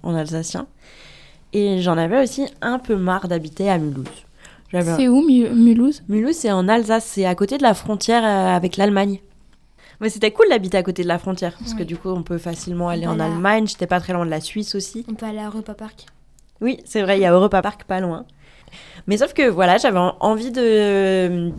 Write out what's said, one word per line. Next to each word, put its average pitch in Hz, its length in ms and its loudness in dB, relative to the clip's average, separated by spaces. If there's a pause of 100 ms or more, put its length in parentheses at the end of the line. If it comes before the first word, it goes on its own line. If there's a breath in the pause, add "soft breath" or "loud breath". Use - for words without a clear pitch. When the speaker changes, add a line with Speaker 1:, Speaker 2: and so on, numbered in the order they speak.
Speaker 1:
en 170 120 -4
alsacien. 165 520 -6 (880 soft breath)
Et 202 260 0
j'en 175 160 0
avais 175 260 2
aussi 262 220 -4 (160)
un 240 180 -4
peu 233 180 -4
marre 185 300 -2
d'habiter 175 440 -4
à 180 80 2
Mulhouse. 139 280 -6 (640 soft breath)
J'avais 170 260 -2
Speaker 2:
C'est 254 120 2
où, 277 180 4
Mu-, 247 220 6
Mulhouse ? 233 640 4
Speaker 1:
Mulhouse, 233 260 0
c'est 220 160 -2
en 185 160 2
Alsace, 220 380 2
c'est 196 180 -2
à 180 100 0
côté 208 220 -2
de 285 60 -4
la 233 100 6
frontière, 220 500 0
euh, 190 320 2
avec 180 220 -2
l'Allemagne. 196 440 0 (800 soft breath)
Mais 220 80 -2
c'était 214 220 0
cool 427 180 6
d'habiter 202 300 2
à 185 40 2
côté 180 200 -4
de 175 60 -4
la 170 100 0
frontière, 180 400 -6
parce 226 160 -10
que 214 60 -6
Speaker 3:
Oui. 175 40 -6
Speaker 1:
du 165 120 -8
coup, 185 120 -10
on 180 140 -4
peut 170 160 -6
facilement 175 500 -6
aller 170 180 -4
en 165 100 -2
Speaker 3:
Voilà. 160 180 -2
Speaker 1:
Allemagne. 208 320 0
J'étais 180 200 -6
pas 180 140 -2
très 180 140 -6
loin 175 100 -2
de 165 60 -4
la 156 100 -4
Suisse 208 340 -8
aussi. 208 360 -10
Speaker 3:
On 214 40 -10
peut 220 120 -12
aller 214 140 -10
à 214 80 -10
Europa 214 260 -12
Park. - 320 -18 (560)
Speaker 1:
Oui, 247 240 -2
c'est 214 160 -2
vrai, 196 160 2
il 196 40 2
y 185 40 4
a 175 60 4
Europa 190 280 4
Park 202 240 -6
pas 190 160 -4
loin. 175 240 -6 (840 soft breath)
Mais 208 120 0
sauf 269 160 0
que 277 140 4
voilà, 180 280 4
j'avais 220 220 2
en-, 180 220 2
envie 220 320 -2
de, 196 1080 2